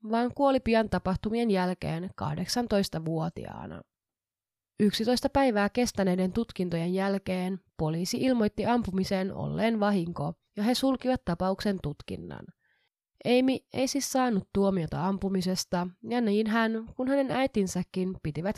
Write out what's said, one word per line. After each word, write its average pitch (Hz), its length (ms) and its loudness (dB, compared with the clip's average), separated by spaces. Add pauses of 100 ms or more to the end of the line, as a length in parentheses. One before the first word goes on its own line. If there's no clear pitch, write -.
(120)
vaan 233 240 0
kuoli 269 240 4
pian 226 300 2
tapahtumien 214 640 0
jälkeen 180 640 -2
kahdeksantoistavuotiaana. 165 1700 -4 (960)
Yksitoista 226 500 2
päivää 214 400 4
kestäneiden 185 640 0
tutkintojen 180 600 -2
jälkeen 190 680 -2 (180)
poliisi 165 400 -2
ilmoitti 226 480 2
ampumisen 190 680 0
olleen 190 460 0
vahinko, 170 540 0 (240)
ja 208 60 -2
he 240 120 2
sulkivat 254 500 0
tapauksen 190 580 0
tutkinnan. - 640 -10 (800)
Amy 254 320 4 (160)
ei 262 140 0
siis - 240 -2
saanut 247 420 0
tuomiota 180 540 0
ampumisesta, 185 800 -2 (220)
ja 240 120 0
niin 214 260 2
hän 226 240 2 (240)
kuin 254 140 -2
hänen 269 220 2
äitinsäkin 190 920 0
pitivät 160 340 -4